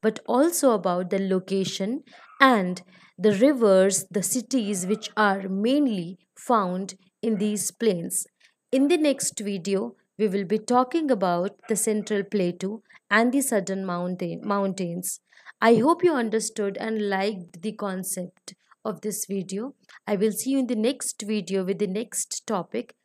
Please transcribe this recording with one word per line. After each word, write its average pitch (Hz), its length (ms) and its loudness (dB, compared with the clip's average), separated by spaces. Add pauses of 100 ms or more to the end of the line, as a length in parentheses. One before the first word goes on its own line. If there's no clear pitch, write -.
but 220 260 0
also 277 440 2
about 185 400 0
the 196 80 0
location 190 840 -2 (360)
and 202 400 6 (380)
the 208 140 4
rivers, 196 800 4
the 202 120 -2
cities 208 640 -2
which 214 280 -4
are 196 320 2
mainly 202 720 0 (200)
found 190 560 0 (260)
in 226 160 0
these 208 340 -2
plains. 185 560 -2 (460)
In 269 160 4
the 339 80 4
next 302 440 0
video, 196 560 -4 (220)
we 214 100 2
will 196 160 -2
be 214 140 0
talking 254 520 0
about 185 420 0 (160)
the 214 80 0
Central 214 460 -2
Plateau 190 600 -4 (280)
and 226 200 4
the 269 120 2
Southern 196 420 -2
Mountain, 180 580 -4
Mountains. 190 760 -4 (400)
I 233 140 8
hope 311 280 4
you 349 120 4
understood 220 640 -2
and 214 320 -2
liked 190 500 -4
the 208 120 -6
concept 185 840 -8 (300)
of 196 160 -6
this 214 260 -6
video. 196 480 -8 (320)
I 208 100 0
will 208 160 0
see 214 180 -6
you 269 100 2
in 254 60 0
the 233 100 -2
next 240 460 -4
video 196 420 -2
with 185 140 -4
the 208 80 0
next - 600 -6
topic. 214 480 -6 (100)